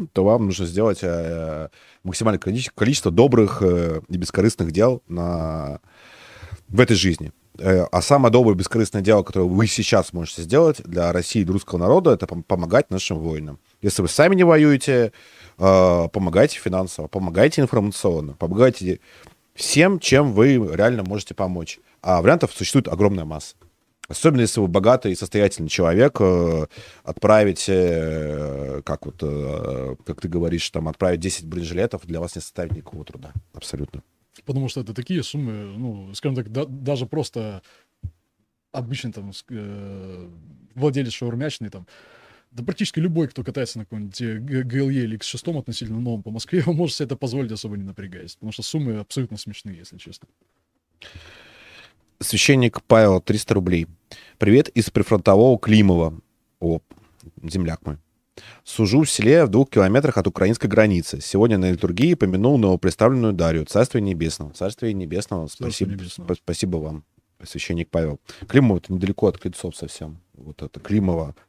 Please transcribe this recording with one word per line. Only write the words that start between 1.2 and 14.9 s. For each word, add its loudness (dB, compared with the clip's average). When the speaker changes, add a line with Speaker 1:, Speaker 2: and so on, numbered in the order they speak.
Speaker 1:
максимальное -2
количе-, -4
количество 0
добрых, 4
э, 0
и -4
бескорыстных 0
дел 2
на -6
в 2
этой 6
жизни. -2
Э, 2
а 2
самое 4
доброе, 6
бескорыстное -2
дело, 4
которое 0
вы 2
сейчас 0
можете -8
сделать 2
для -2
России 0
и 2
русского -2
народа, 4
это 0
пом-, -10
помогать 0
нашим -4
воинам. -8
Если -2
вы 0
сами 4
не 4
воюете, 4